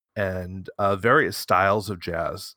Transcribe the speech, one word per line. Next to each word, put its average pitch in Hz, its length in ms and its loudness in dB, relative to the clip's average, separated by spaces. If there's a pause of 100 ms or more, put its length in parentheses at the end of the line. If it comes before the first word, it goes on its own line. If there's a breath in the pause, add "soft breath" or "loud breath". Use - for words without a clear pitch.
(160)
and, 92 540 -4 (100)
uh, 101 160 2
various 113 420 2
styles 98 520 2
of 92 100 -6
jazz 82 580 -6